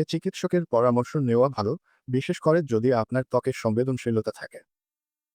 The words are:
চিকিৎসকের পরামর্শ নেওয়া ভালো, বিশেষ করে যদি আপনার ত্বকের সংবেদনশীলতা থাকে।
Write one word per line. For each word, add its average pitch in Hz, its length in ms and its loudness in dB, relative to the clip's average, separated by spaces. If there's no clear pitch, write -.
চিকিৎসকের 175 680 -2
পরামর্শ 120 460 2
নেওয়া 127 320 4
ভালো, 110 240 -2
বিশেষ 131 320 -2
করে 156 220 4
যদি 120 300 0
আপনার 123 320 0
ত্বকের - 360 -2
সংবেদনশীলতা 117 720 -2
থাকে। - 280 -16